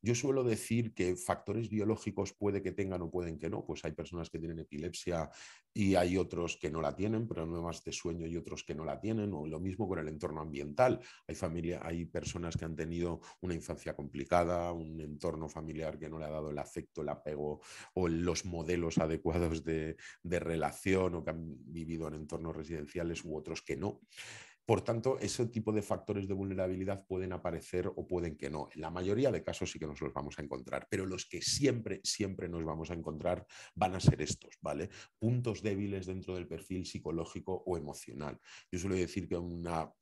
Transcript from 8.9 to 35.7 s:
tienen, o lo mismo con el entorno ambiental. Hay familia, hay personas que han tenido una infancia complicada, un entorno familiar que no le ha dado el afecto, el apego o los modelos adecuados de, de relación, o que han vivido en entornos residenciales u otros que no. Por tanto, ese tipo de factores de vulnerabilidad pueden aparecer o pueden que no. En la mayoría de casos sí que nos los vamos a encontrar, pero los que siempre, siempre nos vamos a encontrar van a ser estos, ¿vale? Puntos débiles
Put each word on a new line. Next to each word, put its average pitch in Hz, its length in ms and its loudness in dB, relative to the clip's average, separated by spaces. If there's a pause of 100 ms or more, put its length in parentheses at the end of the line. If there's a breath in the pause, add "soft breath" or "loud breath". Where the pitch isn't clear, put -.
tienen, 104 340 0
o 76 120 -4
lo 78 140 -4
mismo 95 280 0
con 90 120 0
el 78 80 -2
entorno 78 340 -2
ambiental. 76 580 4 (280 loud breath)
Hay - 80 -4
familia, 85 480 -2
hay 85 220 -2
personas 85 520 -4
que 82 80 -4
han 82 100 -4
tenido 85 460 0 (200 loud breath)
una 90 120 0
infancia 80 420 -4
complicada, 85 760 4
un 80 280 -4
entorno 78 480 -4
familiar 78 520 -4
que 78 100 -8
no 80 100 -6
le 78 60 -4
ha 76 60 -4
dado 76 180 -4
el 73 80 -4
afecto, 76 440 -6
el 73 80 -2
apego 73 520 -4 (320 loud breath)
o 90 140 4
los 85 380 2
modelos 85 520 2
adecuados 80 680 4
de, 80 340 -2 (260 loud breath)
de 85 160 2
relación, 85 760 2
o 80 80 -2
que 78 60 -2
han 82 260 -4 (160)
vivido 80 360 -4
en 78 80 -4
entornos 80 400 -4
residenciales 80 680 -4
u 76 140 -4
otros 82 240 -6
que 78 160 -4
no. 95 240 -2 (680 loud breath)
Por 110 140 8
tanto, 117 380 2
ese 110 260 2
tipo 110 260 0
de 107 100 4
factores 101 460 0
de 98 60 0
vulnerabilidad 95 760 0
pueden 92 240 -2
aparecer 87 560 0
o - 180 -4
pueden 85 300 0
que 71 140 -6
no. 73 260 -2
En 78 60 -6
la 80 80 -4
mayoría 98 420 4
de 82 100 2
casos 90 300 -2
sí 78 80 -10
que 78 80 -2
nos 71 140 -6
los 76 120 -2
vamos 71 240 -4
a 76 40 -6
encontrar, 65 480 -4
pero 95 160 0
los 92 200 -4
que 85 160 -8
siempre, 117 600 2
siempre 95 460 -2
nos 85 160 -2
vamos 80 260 -2
a - 20 -2
encontrar 80 520 0 (300 loud breath)
van 92 200 2
a 92 60 -2
ser - 200 8
estos, - 380 -4
¿vale? 76 300 -2 (280 loud breath)
Puntos 117 460 2
débiles 98 420 0